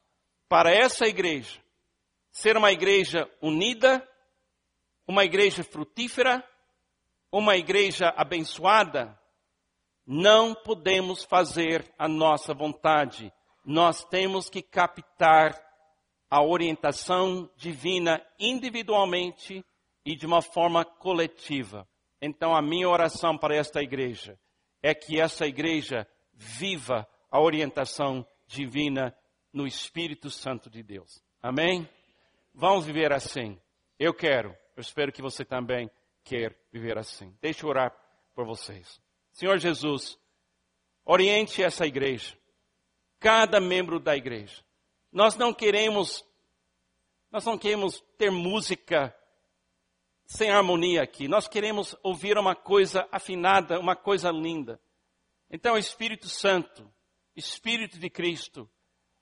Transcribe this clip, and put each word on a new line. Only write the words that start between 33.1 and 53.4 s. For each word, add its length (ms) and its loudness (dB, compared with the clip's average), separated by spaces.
assim. 440 -6
Eu 160 0
quero. 360 0
Eu 60 -16
espero 320 -4
que 80 -18
você 240 -10
também 440 -6
quer 320 -6
viver 280 -8
assim. 440 -14
Deixa 240 -6
eu 40 -4
orar 260 0
por 100 -6
vocês. 540 -14
Senhor 260 0
Jesus, 640 -4
oriente 580 2
essa 240 0
igreja, 500 -4
cada 440 6
membro 360 -2
da 200 0
igreja. 440 -10
Nós 280 4
não 160 0
queremos, 720 2
nós 140 -6
não 120 -2
queremos 460 -2
ter 120 2
música 880 -2
sem 260 -2
harmonia 500 2
aqui. 280 -6
Nós 180 0
queremos 560 -4
ouvir 340 -2
uma 180 2
coisa 540 2
afinada, 680 0